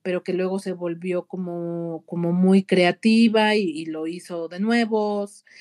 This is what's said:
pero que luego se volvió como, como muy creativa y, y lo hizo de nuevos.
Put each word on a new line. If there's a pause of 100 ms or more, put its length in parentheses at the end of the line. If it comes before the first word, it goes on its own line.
pero
que
luego
se
volvió
como,
como
muy
creativa
y,
y
lo
hizo
de
nuevos. (160)